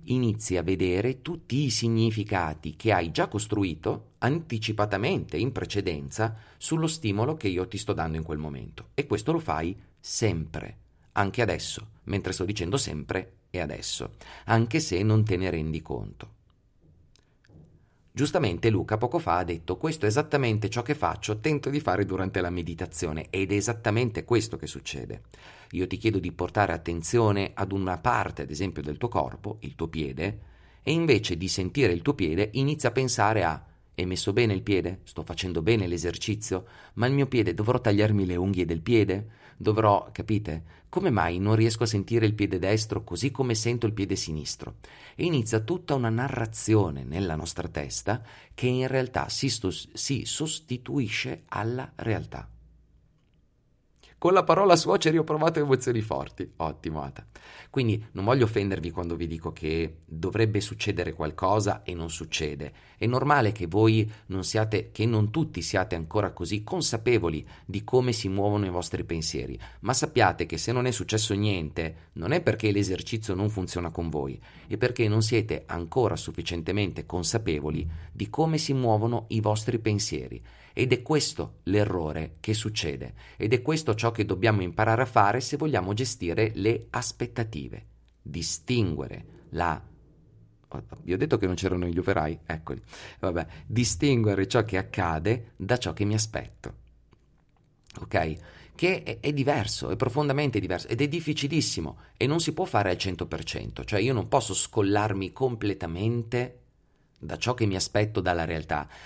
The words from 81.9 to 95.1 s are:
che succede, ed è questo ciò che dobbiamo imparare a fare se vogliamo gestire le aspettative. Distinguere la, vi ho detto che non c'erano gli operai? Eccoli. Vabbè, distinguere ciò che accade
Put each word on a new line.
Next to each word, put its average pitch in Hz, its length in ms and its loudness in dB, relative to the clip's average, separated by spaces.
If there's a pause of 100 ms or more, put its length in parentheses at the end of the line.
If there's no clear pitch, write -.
che 110 140 -2
succede, 73 640 -4 (200)
ed - 160 0
è 120 100 4
questo 156 340 0
ciò 113 160 0
che 110 120 -2
dobbiamo 101 380 2
imparare 107 400 2
a 131 40 4
fare 113 360 4
se 143 160 -4
vogliamo 113 360 0
gestire 90 600 0
le 110 360 0
aspettative. 110 920 -6 (360)
Distinguere 82 1040 -2 (240)
la, 80 420 -2 (1120)
vi 85 100 -2
ho 95 40 0
detto 143 200 2
che 101 80 0
non 90 80 2
c'erano 90 320 0
gli 87 140 0
operai? 85 480 0
Eccoli. 80 340 -8 (380)
Vabbè, 85 260 -2 (220)
distinguere 110 800 2
ciò 113 160 4
che 95 140 -2
accade 92 800 -2